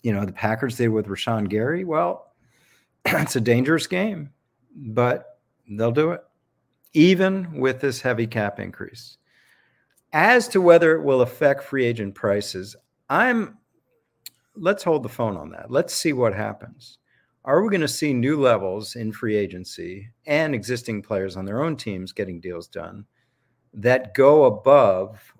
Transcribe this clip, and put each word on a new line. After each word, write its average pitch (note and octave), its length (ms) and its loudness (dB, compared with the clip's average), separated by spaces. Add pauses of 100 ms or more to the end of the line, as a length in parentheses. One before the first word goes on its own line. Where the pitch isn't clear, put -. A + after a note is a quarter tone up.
you A#2 100 -2
know, G2+ 140 -2
the F#2+ 60 -8
Packers A2+ 440 -2
did B2 80 0
it A#2 40 4
with G#2+ 180 0
Rashawn G#2 420 -4
Gary. B2+ 360 -2
Well, E3+ 500 -4 (360)
<clears throat> - 360 -20
it's D#3 300 -2
a B2+ 40 0
dangerous C3 460 2
game, F3+ 440 -6 (460)
but B2 640 -4 (280)
they'll A2 220 -2
do D3+ 220 0
it, E3 100 -10 (680)
even F3+ 680 2
with B2+ 220 0
this C3+ 220 -4
heavy A#2+ 240 0
cap A2 340 -4
increase. - 560 -14 (960)
As A3 360 4
to F#3+ 120 0
whether E3+ 340 8
it D#3+ 80 -4
will C3 200 4
affect C#3 420 0
free C3 220 0
agent A2 280 -4
prices, G2+ 600 -4 (320)
I'm, A3 480 0 (960)
let's G3 300 -2
hold D#3 180 2
the A2+ 60 -8
phone G#2+ 300 -4
on D#2 120 -14
that. E2+ 200 -18
Let's C#3 240 -2
see - 180 -2
what A#2+ 220 0
happens. - 640 -12 (480)
Are D3 160 2
we A3 80 -2
gonna E3+ 180 0
see D3+ 240 -2
new C3+ 280 0
levels F#2+ 540 0
in A2+ 160 -8
free G#2+ 260 -4
agency F#2 760 -8 (160)
and D3+ 280 -2
existing A2+ 480 -6
players F#2+ 340 -6
on F#2+ 100 -10
their G#2+ 160 -6
own D#3+ 140 -4
teams F#2+ 360 -10
getting F#2 280 -8
deals E2+ 280 -12
done F#2+ 380 -16 (680)
that B2 380 0
go C#3+ 300 8
above G#2+ 960 4